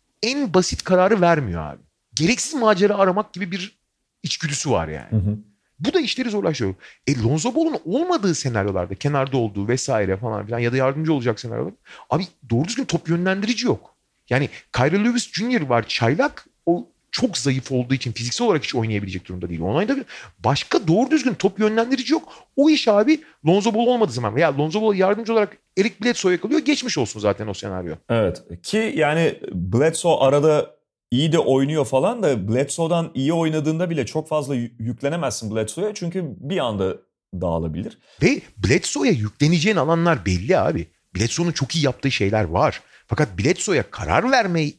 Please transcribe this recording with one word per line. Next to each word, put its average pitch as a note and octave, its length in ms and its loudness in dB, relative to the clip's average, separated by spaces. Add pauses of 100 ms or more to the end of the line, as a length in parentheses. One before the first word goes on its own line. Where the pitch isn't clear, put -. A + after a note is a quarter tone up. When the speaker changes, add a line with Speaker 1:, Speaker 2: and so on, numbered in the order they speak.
(220)
Speaker 1:
en B3+ 320 0
basit - 300 2
kararı F#3 360 4
vermiyor C3+ 420 2
abi. D2 180 -12 (340)
Gereksiz G3 400 0
macera G#3 440 4
aramak G3 340 2
gibi F3+ 180 -8
bir F#3+ 280 -10 (440)
içgüdüsü C#3+ 480 -4
var E2 180 0
yani. D2+ 220 -10
Speaker 2:
Hı A2 60 0
hı. G#2 220 0 (400)
Speaker 1:
Bu F#3+ 140 -2
da F#4 80 2
işleri B3 300 -4
zorlaştırıyor. D#3 440 -2 (320)
E, C3 160 0
Lonzo D#3 320 0
Ball'un D#4 300 0
olmadığı A3+ 500 0
senaryolarda, G2 600 -2
kenarda C3+ 420 -2
olduğu G#2 320 -2
vesaire A2 480 0
falan G#2+ 300 -6
filan A#2 120 -4
ya A#2+ 140 0
da C3 40 0
yardımcı C#3 360 0
olacak A#2+ 280 -2
senaryolarda A#2+ 360 -8 (340)
abi F3+ 160 0 (240)
doğru B2+ 180 2
düzgün C4 160 -4
top E3 240 -2
yönlendirici F#3+ 580 -2
yok. - 280 -2 (360)
Yani C3 180 0 (240)
Kyrie D#3 320 2
Lewis A#3+ 280 -2
Junior A#3 280 0
var, B2 280 0
çaylak. E3+ 580 0 (200)
O E3+ 200 2 (260)
çok A3 260 -2
zayıf C3+ 340 -2
olduğu B2 220 0
için B2+ 180 -4
fiziksel B2 340 -4
olarak F3+ 180 2
hiç - 100 -6
oynayabilecek G2+ 540 -4
durumda F2+ 200 -8
değil. E2 120 -6
Onayda E3+ 360 0 (420)
başka - 500 0
doğru A3+ 220 4
düzgün B3+ 240 0
top F#3+ 260 -2
yönlendirici A#3 520 0
yok. - 200 -2 (240)
O C#4+ 140 6
iş D4+ 180 2
abi A3 320 4 (260)
Lonzo G3+ 280 4
Ball A#3 120 2
olmadığı A3+ 260 2
zaman A2 220 -2
veya D3 240 2
Lonzo D#3+ 240 0
Ball A3 120 2
yardımcı G3+ 380 0
olarak G#3 260 0 (200)
Eric G3+ 160 0 (100)
Bledsoe'ya F#3+ 360 0
kalıyor. C#4+ 200 0
Geçmiş B3+ 380 -2
olsun A2 220 -2
zaten G#2 260 0
o G2+ 80 -6
senaryo. F2+ 400 -8 (140)
Speaker 2:
Evet. A2 340 0 (200)
Ki A3 340 -2
yani D#3 420 0 (140)
Bledsoe C3 680 2
arada D3 580 4 (340)
iyi C#3+ 220 2
de E3+ 60 4
oynuyor C#3 460 2
falan F#3 380 0
da A#2 260 0
Bledsoe'dan D#3 640 -2
iyi C#3 180 0
oynadığında D#3+ 580 -2
bile C#3+ 160 -2
çok D#3 220 -6
fazla C#3+ 280 -2
yü-, A#2+ 220 -6
yüklenemezsin B2 760 -4
Bledsoe'ya. E3 400 -4
Çünkü F3 300 -6 (160)
bir E3 180 -4
anda G2+ 380 -2 (380)
dağılabilir. E2+ 640 -4 (240)
Speaker 1:
Ve A#3+ 180 2 (160)
Bledsoe'ya G3 560 2
yükleneceğin D3+ 640 2
alanlar D#3+ 500 2
belli G2+ 320 2
abi. F#2+ 280 0 (300)
Bledsoe'nun D#3+ 360 0
çok - 240 -4
iyi D3+ 80 0
yaptığı C3+ 260 0
şeyler G#2 340 0
var. E2+ 380 0 (240)
Fakat G#2 320 0
Bledsoe'ya C3+ 520 0
karar D#3 400 0
verme F#3 360 2 (120)